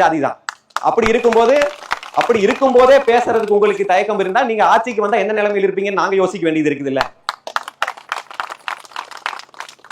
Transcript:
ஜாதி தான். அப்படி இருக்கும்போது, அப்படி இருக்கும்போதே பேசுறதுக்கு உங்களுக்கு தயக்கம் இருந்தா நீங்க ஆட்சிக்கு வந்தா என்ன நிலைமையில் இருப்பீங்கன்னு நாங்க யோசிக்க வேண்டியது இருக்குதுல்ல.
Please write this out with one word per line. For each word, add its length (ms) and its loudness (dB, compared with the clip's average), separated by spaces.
ஜாதி 240 2
தான். 140 -4
அப்படி 240 0
இருக்கும்போது, 420 2
அப்படி 260 0
இருக்கும்போதே 500 4
பேசுறதுக்கு 480 2
உங்களுக்கு 340 2
தயக்கம் 320 0
இருந்தா 260 0
நீங்க 220 0
ஆட்சிக்கு 320 0
வந்தா 180 0
என்ன 160 -2
நிலைமையில் 300 0
இருப்பீங்கன்னு 340 -2
நாங்க 200 0
யோசிக்க 260 -2
வேண்டியது 240 0
இருக்குதுல்ல. 320 -4